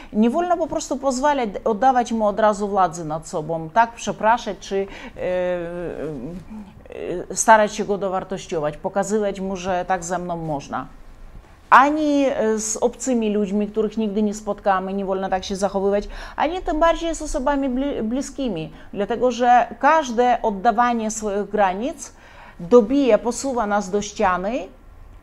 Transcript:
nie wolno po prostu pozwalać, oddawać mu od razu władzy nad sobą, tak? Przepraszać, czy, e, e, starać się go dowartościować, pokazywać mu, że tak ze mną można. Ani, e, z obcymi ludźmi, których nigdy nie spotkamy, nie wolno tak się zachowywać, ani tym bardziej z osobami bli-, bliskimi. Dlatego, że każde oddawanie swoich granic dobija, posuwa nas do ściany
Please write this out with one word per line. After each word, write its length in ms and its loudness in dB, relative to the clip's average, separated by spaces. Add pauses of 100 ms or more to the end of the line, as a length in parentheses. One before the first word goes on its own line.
(140)
nie 160 4
wolno 280 2
po 100 -2
prostu 300 -4
pozwalać, 520 0 (160)
oddawać 460 2
mu 160 0
od 120 0
razu 280 2
władzy 380 0
nad 220 -6
sobą, 420 -6
tak? 240 2
Przepraszać, 680 -2
czy, 280 -4 (300)
e, 40 -8 (2000)
e, 40 -6
starać 400 6
się 100 -4
go 120 -2
dowartościować, 800 -4
pokazywać 600 -2
mu, 160 -4
że 320 -2
tak 160 0
ze 160 -4
mną 180 -6
można. 500 -6 (800)
Ani, 560 6
e, 340 2
z 180 -4
obcymi 560 0
ludźmi, 340 0
których 300 -2
nigdy 260 0
nie 100 0
spotkamy, 600 -2
nie 120 -4
wolno 240 -2
tak 140 -2
się 120 -6
zachowywać, 520 0 (280)
ani 260 -2
tym 180 -2
bardziej 360 2
z 60 -10
osobami 480 -2
bli-, 340 -2
bliskimi. 680 -4 (220)
Dlatego, 380 0
że 360 4 (120)
każde 640 4
oddawanie 680 0
swoich 380 -4
granic 640 -2 (460)
dobija, 580 6
posuwa 500 -2
nas 220 0
do 120 0
ściany 580 -2 (640)